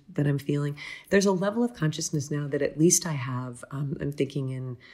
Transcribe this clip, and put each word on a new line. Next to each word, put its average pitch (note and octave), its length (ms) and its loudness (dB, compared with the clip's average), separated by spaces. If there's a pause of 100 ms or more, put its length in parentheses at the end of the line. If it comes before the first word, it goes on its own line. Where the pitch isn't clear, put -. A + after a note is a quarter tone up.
(140)
that D3 120 2
I'm C#3+ 120 2
feeling. D3 400 -2 (320)
There's G3 160 6
a G3 60 6
level G3+ 300 0
of A#3+ 120 0
consciousness D#3 560 -2
now D3 180 -2
that C#3+ 140 0
at D3 160 -2
least F3 280 6
I E3 60 -4
have. B2+ 580 -6
Um, C#3 300 -4
I'm C#3+ 120 -2
thinking C3+ 380 -2
in B2+ 280 -8 (160)